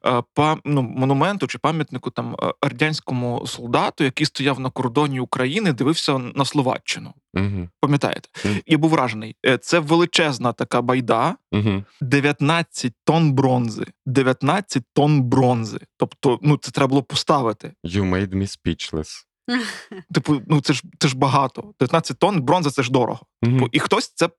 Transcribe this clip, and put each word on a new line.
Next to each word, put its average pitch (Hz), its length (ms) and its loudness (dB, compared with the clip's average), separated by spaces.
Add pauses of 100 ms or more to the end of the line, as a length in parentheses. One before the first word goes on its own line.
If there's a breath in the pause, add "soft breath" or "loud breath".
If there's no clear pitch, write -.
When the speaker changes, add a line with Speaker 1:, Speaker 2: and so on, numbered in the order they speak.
Speaker 1:
е, 120 180 0 (100)
па-, 151 320 2
ну, 143 160 0
монументу 139 640 0
чи 120 100 -10
пам'ятнику 147 520 -4
там, 120 340 -8
е, - 80 -2 (100)
радянському 127 840 -2
солдату, 143 560 -2
який 139 220 0
стояв 135 340 -2
на 131 100 -6
кордоні 131 500 -2
України, 139 540 -2
дивився 139 440 0
на 127 280 -4
Словаччину. - 680 -4 (200)
Speaker 2:
Мгм. 95 360 -2 (100)
Speaker 1:
Пам'ятаєте? - 500 0 (160 loud breath)
Speaker 2:
Мгм. 202 200 0
Speaker 1:
Я 156 120 2
був 156 120 2
вражений. 113 460 -2 (100)
Е, 117 120 4
це - 220 0
величезна 151 760 2
така 123 280 -2
байда. 127 540 0 (160)
Speaker 2:
Мгм. 101 340 0 (160)
Speaker 1:
Дев'ятнадцять 143 920 0 (100)
тонн 156 280 4
бронзи. 123 540 0 (200)
Дев'ятнадцять 135 760 0 (100)
тонн 147 280 4
бронзи. 123 580 2 (180)
Тобто, 123 440 0
ну, 147 160 4
це - 140 -12
треба 135 160 0
було 135 160 2
поставити. 135 680 -2 (140)
Speaker 2:
You 95 240 0
made 92 260 -2
me 98 220 -2
speechless. - 680 -6 (260)
Speaker 3:
<laughs> 208 640 -8
Speaker 1:
Типу, 143 340 0
ну, 147 140 2
це - 120 0
ж, 123 100 -4 (160)
це 160 80 2
ж 131 100 -2
багато. 135 460 0 (160)
Дев'ятнадцять 165 400 0
тонн, 180 220 2
бронза — 147 300 0
це 139 120 -2
ж 123 80 -4
дорого. 123 280 0 (220)
Speaker 2:
Мгм. 117 120 2
Speaker 1:
Типу, 123 180 2
і 202 80 0
хтось - 360 0
це 170 240 0